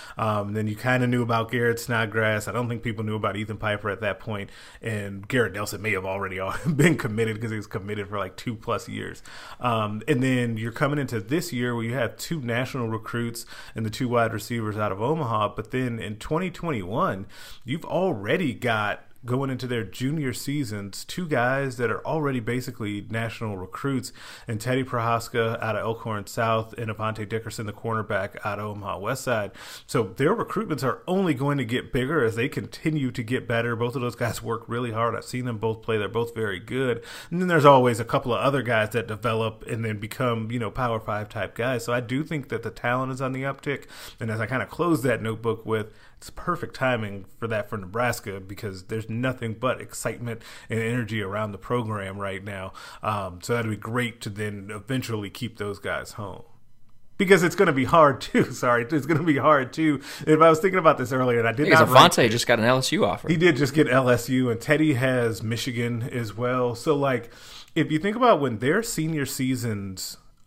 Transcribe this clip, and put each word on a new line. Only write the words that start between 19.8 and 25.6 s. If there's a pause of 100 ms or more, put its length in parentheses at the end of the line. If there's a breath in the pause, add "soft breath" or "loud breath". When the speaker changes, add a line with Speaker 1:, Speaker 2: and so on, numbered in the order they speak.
Speaker 1:
junior
seasons,
two
guys
that
are
already
basically
national
recruits, (340 loud breath)
and
Teddy
Prohaska